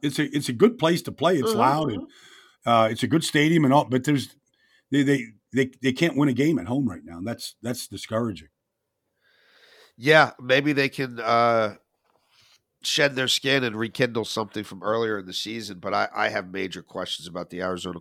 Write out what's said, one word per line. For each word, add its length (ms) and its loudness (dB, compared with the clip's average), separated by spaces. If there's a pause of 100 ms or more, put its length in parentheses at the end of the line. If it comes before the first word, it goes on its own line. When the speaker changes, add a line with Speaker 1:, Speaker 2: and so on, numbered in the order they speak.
Speaker 1:
it's 160 -4
a, 180 0
it's 120 -4
a 40 -2
good 260 4
place 240 2
to 100 -10
play. 260 2
It's 120 0
Speaker 2:
Mm-hmm. 80 -2
Speaker 1:
loud 340 2
and, 100 -6 (640)
uh, 240 6
it's 140 -6
a 20 2
good 160 2
stadium 420 4
and 80 4
all, 120 6
but 200 -2
there's, 300 -2 (560)
they, 140 4
they, 220 0 (260)
they, 180 0 (100)
they 120 2
can't 240 0
win 120 4
a 40 2
game 260 2
at 80 -10
home 220 -2
right 160 -12
now. 140 -14
And 80 -8
that's, 360 -10
that's 240 -8
discouraging. 600 -6 (1500)
Speaker 2:
Yeah, 360 6 (100)
maybe 300 2
they 160 2
can, 320 -6
uh, 560 4 (1040)
shed 340 -2
their 120 -2
skin 360 0
and 120 -4
rekindle 480 -2
something 400 -8
from 180 -18
earlier 360 -2
in 80 -14
the 60 -14
season, 460 -10
but 160 -6
I, 200 0
I 140 0
have 240 -6
major 300 -8
questions 440 -10
about 240 -10
the 120 -8
Arizona 380 -6